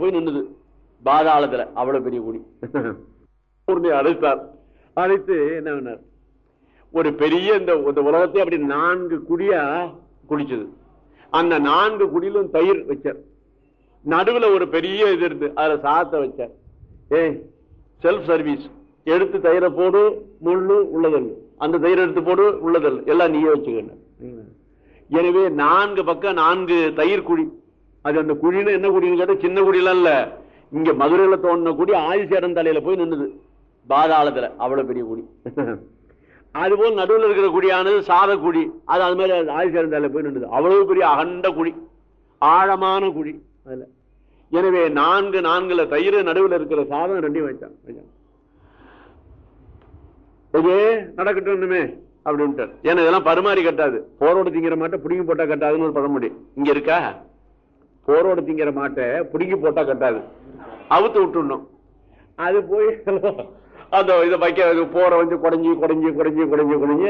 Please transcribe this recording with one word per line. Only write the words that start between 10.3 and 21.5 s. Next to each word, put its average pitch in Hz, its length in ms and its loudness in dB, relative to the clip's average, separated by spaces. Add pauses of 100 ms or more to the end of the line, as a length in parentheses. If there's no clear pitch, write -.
அந்த 165 280 0
நான்கு 190 520 2
குடியிலும் 190 400 -2
தயிர் 170 360 2
வச்சார். 143 340 -8 (840)
நடுவுல 202 500 2
ஒரு 180 140 0
பெரிய 190 440 0
இது 170 120 0
இருந்து 143 300 -4
அதுல 151 240 0
சாதத்தை 151 420 -2
வச்சார். 131 320 -8 (560)
"ஏய், 156 280 0 (680)
செல்ஃப் 180 280 0
சர்வீஸ், 151 400 -2 (340)
எடுத்து 185 360 0
தயிரை 175 300 2
போடு, 180 320 2 (420)
முள்ளு 190 320 0 (180)
உள்ளதல், 151 360 0 (260)